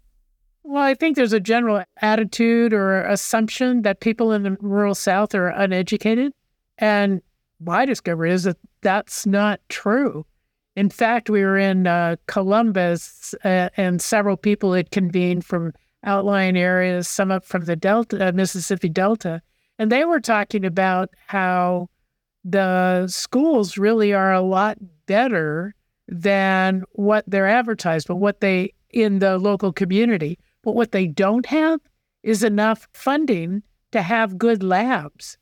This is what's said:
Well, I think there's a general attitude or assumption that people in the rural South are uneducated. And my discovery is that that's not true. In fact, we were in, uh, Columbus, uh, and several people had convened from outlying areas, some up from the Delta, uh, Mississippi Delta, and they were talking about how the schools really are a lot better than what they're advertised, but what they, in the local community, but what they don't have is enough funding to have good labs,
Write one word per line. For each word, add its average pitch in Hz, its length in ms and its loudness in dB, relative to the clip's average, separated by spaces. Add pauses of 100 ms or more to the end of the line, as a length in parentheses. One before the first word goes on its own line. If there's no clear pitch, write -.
(640)
Well, 285 200 -2
I 269 120 2
think 320 220 0
there's 240 160 2
a 220 80 2
general 214 420 0 (180)
attitude 226 720 2
or 190 320 2
assumption 226 800 -2
that 202 160 0
people 226 340 0
in 202 120 0
the 190 160 -2
rural 202 340 0
South 202 400 0
are 180 140 0
uneducated. 208 840 -2 (460)
And 202 440 2 (360)
my 175 260 0
discovery 170 460 -2
is 180 140 0
that 180 140 -2 (240)
that's 202 440 -2
not 202 420 0
true. 214 560 -2 (520)
In 196 120 0
fact, 233 400 0
we 208 140 2
were 196 160 2
in, 190 300 2
uh, 170 280 0 (100)
Columbus, 190 1160 -2
uh, 185 340 0
and 180 240 0
several 202 360 0
people 208 360 0
had 180 200 0
convened 180 520 0
from 165 280 -6 (320)
outlying 196 520 0
areas, 180 520 0
some 190 240 -2
up 190 120 -4
from 180 200 -6
the 170 120 -2
Delta, 196 520 0
uh, 180 40 0
Mississippi 185 560 -2
Delta, 185 540 -2 (360)
and 220 120 0
they 269 140 2
were 330 160 0
talking 208 440 -2
about 185 460 0 (160)
how 180 640 -2 (540)
the 185 640 2
schools 240 680 0
really 208 380 2
are 190 180 4
a 185 80 4
lot 190 380 0 (280)
better 190 680 0 (320)
than 190 840 0
what 208 340 0
they're 190 220 0
advertised, 208 600 0
but 180 80 -4
what 202 240 0
they, 190 320 0 (180)
in 214 280 2
the 190 180 2
local 196 360 0
community, 190 680 0 (240)
but 220 120 -4
what 233 180 0
they 185 140 0
don't 196 400 0
have 311 340 0 (420)
is 214 200 0
enough 214 500 0
funding 208 720 -2 (300)
to 220 80 0
have 190 380 -2
good 220 240 2
labs, 190 800 -2